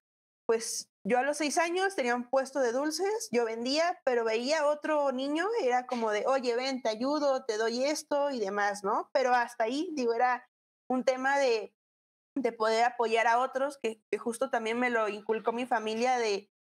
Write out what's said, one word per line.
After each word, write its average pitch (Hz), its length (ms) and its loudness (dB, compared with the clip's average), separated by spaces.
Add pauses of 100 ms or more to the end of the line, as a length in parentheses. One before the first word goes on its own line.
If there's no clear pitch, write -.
(480)
pues, - 420 -2 (160)
yo 214 140 2
a 254 40 0
los 294 140 -2
seis 294 200 -2
años 359 380 0
tenía 247 200 0
un 247 140 -6
puesto 262 300 -2
de 247 120 2
dulces, 311 600 -2
yo 233 140 2
vendía, 262 580 -2
pero 240 200 0
veía 247 380 0
a 294 60 2
otro 294 440 0
niño, 285 340 -4 (160)
era 247 240 0
como 233 260 -2
de, 208 160 -2
"Oye, 254 280 0
ven, 262 260 -4
te 233 80 -2
ayudo, 262 560 2
te 214 120 -2
doy 226 260 2
esto", 285 480 2
y 254 80 -2
demás, 202 440 0
¿no? 240 300 0
Pero 254 220 4
hasta 233 300 0
ahí, 285 280 -2
digo, 240 200 0
era 233 340 0 (420)
un 254 140 0
tema 262 340 0
de, 233 360 0 (600)
de 247 160 0
poder 226 320 2
apoyar 233 440 2
a 233 120 6
otros, 262 420 -2
que, 220 200 -6 (100)
que 208 60 0
justo 240 320 -4
también 233 300 -2
me 247 100 2
lo 226 180 0
inculcó 214 460 -4
mi 247 120 -4
familia, 226 520 0
de 208 320 -2 (240)